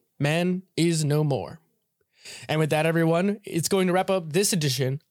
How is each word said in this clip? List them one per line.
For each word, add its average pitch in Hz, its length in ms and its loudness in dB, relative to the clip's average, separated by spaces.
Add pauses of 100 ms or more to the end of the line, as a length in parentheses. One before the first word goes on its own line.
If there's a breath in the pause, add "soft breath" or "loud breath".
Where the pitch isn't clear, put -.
(200)
man 175 420 0 (140)
is 160 280 2
no 147 200 2
more." 123 340 -4 (920 loud breath)
And 156 120 0
with 156 100 0
that, 156 160 2
everyone, 165 560 2
it's - 260 -4
going 185 200 2
to 175 40 2
wrap 185 160 2
up 180 240 -2
this 196 200 0
edition 139 580 -2